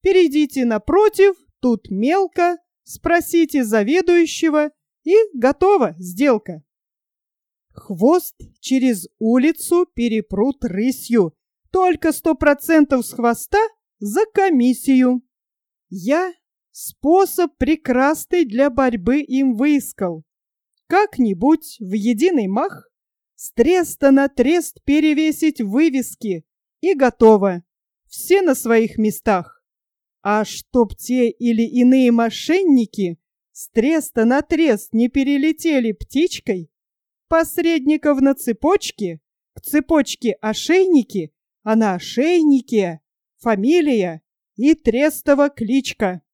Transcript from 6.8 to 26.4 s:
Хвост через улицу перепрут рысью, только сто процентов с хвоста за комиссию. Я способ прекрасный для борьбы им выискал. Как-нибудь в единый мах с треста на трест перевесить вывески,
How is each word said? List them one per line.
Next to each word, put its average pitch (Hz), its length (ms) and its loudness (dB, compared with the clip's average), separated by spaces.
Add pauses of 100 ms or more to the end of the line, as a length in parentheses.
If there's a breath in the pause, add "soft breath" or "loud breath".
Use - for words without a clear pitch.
Хвост 233 640 -2 (240)
через 247 480 -2 (120)
улицу 285 680 0
перепрут 226 800 -4
рысью, 226 680 -2 (380)
только 359 400 0
сто 311 240 -2
процентов 294 720 0
с - 80 -14
хвоста 233 460 -2 (400)
за 214 340 -2
комиссию. 254 880 2 (680)
Я 294 440 -4 (380)
способ 349 840 -2
прекрасный 302 840 -2
для 254 260 0
борьбы 240 520 -2
им 262 340 -2
выискал. 208 680 -4 (640)
Как-нибудь 285 920 0
в 185 140 -8
единый 233 540 0
мах 247 420 -6 (460)
с - 180 -18
треста 302 580 2
на 277 160 4
трест 277 560 -2
перевесить 302 800 0
вывески, 226 840 -2 (360)